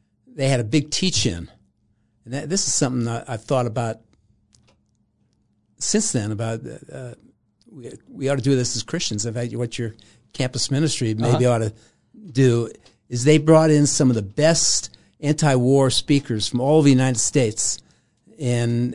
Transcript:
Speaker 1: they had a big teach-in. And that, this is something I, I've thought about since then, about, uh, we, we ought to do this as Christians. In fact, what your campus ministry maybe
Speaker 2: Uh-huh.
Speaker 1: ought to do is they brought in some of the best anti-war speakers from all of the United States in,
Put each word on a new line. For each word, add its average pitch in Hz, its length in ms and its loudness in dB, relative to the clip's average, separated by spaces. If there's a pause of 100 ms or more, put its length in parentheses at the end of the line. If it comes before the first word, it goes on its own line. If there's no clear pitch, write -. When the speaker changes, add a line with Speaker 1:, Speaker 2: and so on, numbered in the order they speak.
(280)
Speaker 1:
they 139 200 -4
had 135 120 0
a 117 40 -2
big 147 280 -2
teach-in. 101 580 -4 (760)
And 113 80 -12
that, 143 160 -8
this 196 180 -2
is - 60 -4
something 123 340 -2
I, 117 200 -6
I've 117 160 -10
thought 127 220 0
about 113 320 -6 (1800)
since - 320 -2
then, 107 200 -4
about, 113 280 -6 (320)
uh, 127 240 -16 (560)
we, 127 200 -18 (160)
we - 220 -6
ought 139 60 0
to 135 60 -2
do 139 140 2
this 123 200 -2
as - 80 -6
Christians. 113 420 -6
In 117 80 -6
fact, 117 220 -6
what 117 240 -6
your 113 160 -6 (380)
campus - 360 -4
ministry 135 460 0
maybe 113 300 2
Speaker 2:
Uh-huh. 123 100 4
Speaker 1:
ought - 40 2
to 107 140 -2 (580)
do 117 380 2 (400)
is 120 140 -6
they 151 160 6
brought 156 320 6
in 147 160 6
some 135 220 2
of 120 60 2
the 110 60 -2
best 151 720 0 (240)
anti-war 139 720 2
speakers 127 580 0
from 120 140 -4
all 147 180 4
of 147 60 4
the 143 60 8
United 131 280 2
States - 600 -2 (580)
in, 120 580 -2